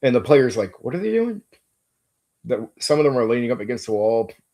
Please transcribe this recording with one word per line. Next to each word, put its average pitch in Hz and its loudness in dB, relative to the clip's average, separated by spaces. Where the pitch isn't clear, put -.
And 127 2
the 117 4
player's 127 4
like, 101 -6
What 127 -8
are 175 -6
they 214 -4
doing? 226 -2
That, 113 -6
some 151 0
of 151 4
them 135 2
are 113 2
leaning 120 0
up 123 -4
against 113 -8
the 110 -6
wall. 110 0